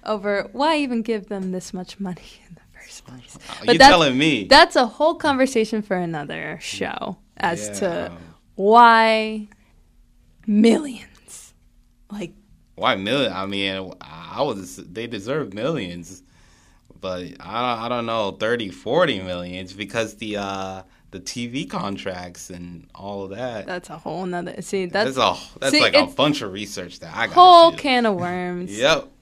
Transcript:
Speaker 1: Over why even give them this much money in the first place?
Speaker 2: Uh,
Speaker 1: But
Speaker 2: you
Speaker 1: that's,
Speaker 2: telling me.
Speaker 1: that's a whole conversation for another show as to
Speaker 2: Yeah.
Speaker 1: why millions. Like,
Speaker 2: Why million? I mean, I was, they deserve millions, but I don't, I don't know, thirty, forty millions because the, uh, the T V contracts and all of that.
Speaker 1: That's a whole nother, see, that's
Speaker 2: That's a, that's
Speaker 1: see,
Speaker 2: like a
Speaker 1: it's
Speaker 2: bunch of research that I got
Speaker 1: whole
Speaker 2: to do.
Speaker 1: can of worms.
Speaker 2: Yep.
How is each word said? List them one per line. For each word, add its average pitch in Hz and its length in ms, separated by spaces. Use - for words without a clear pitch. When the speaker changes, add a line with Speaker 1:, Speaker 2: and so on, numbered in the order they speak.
Speaker 1:
Over 202 480
why 302 240
even 247 240
give 214 260
them 190 240
this 185 220
much 180 260
money 185 220
in 175 80
the - 240
first - 260
place? - 320
Speaker 2:
Uh, - 40
Speaker 1:
But 240 80
Speaker 2:
you 165 60
Speaker 1:
that's, 220 120
Speaker 2:
telling 151 260
me. 139 280
Speaker 1:
that's 302 320
a 254 80
whole 302 300
conversation 262 680
for 196 160
another 160 640
show - 560
as 196 420
to 202 60
Speaker 2:
Yeah. 170 60
Speaker 1:
why 220 920
millions. 226 1080
Like, 202 220
Speaker 2:
Why 110 200
million? 107 380
I 95 120
mean, 98 460
I 82 420
was, 101 340
they 113 300
deserve 113 460
millions, 92 720
but 90 220
I 117 360
don't, 113 100
I 120 40
don't 120 160
know, 113 260
thirty, 110 380
forty 131 500
millions 90 540
because 104 420
the, 104 220
uh, 95 460
the 95 80
T 120 280
V 135 180
contracts 98 840
and 87 460
all 98 280
of 95 80
that. 113 340
Speaker 1:
That's 180 240
a 156 80
whole 160 280
nother, 180 360
see, 190 240
that's 208 300
Speaker 2:
That's 101 240
a, - 60
that's - 120
Speaker 1:
see, 294 100
Speaker 2:
like 233 140
a 294 80
Speaker 1:
it's 269 120
Speaker 2:
bunch 143 260
of 101 120
research 98 460
that 82 160
I 113 120
got - 80
Speaker 1:
whole 349 360
Speaker 2:
to 330 60
do. - 60
Speaker 1:
can 247 220
of 208 100
worms. 180 640
Speaker 2:
Yep. 147 320